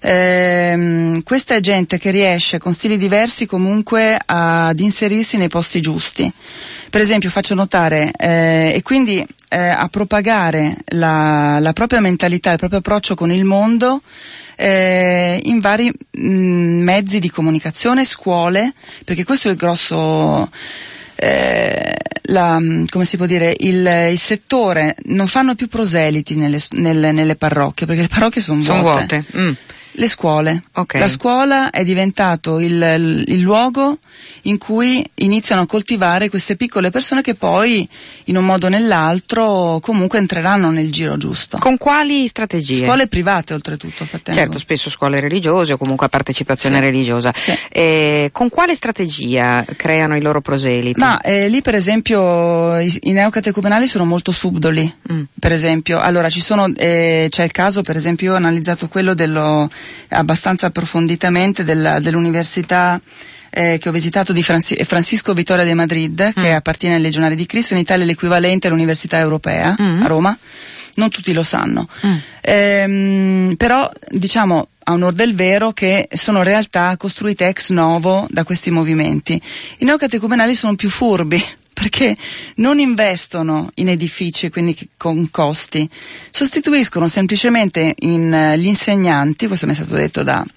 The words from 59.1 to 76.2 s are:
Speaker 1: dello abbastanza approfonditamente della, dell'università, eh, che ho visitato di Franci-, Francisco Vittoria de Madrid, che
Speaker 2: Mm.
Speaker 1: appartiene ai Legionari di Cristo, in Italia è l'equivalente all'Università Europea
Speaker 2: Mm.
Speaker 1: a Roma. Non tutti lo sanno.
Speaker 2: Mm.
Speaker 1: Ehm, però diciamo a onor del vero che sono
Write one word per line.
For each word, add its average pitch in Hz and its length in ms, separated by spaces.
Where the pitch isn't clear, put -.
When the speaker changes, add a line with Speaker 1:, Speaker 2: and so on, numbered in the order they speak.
Speaker 1:
dello 156 560
abbastanza 175 580
approfonditamente 175 960
della, 156 360
dell'università, 170 1000
eh, 170 280
che 175 80
ho - 20
visitato 170 420
di 175 100
Franci-, - 420
Francisco 190 480
Vittoria 175 320
de 170 80
Madrid, 165 600
che 175 180
Speaker 2:
Mm. 160 40
Speaker 1:
appartiene 165 400
ai 165 60
Legionari 160 340
di 165 100
Cristo, 226 280
in 180 80
Italia 180 220
è 170 40
l'equivalente 175 600
all'Università 160 520
Europea 156 640
Speaker 2:
Mm. 185 220
Speaker 1:
a - 40
Roma. 170 300
Non 214 160
tutti 185 240
lo 165 100
sanno. - 440
Speaker 2:
Mm. 196 100
Speaker 1:
Ehm, 196 1160
però 240 320
diciamo 185 580
a 170 100
onor 180 200
del 220 220
vero 196 360
che 196 400
sono 202 320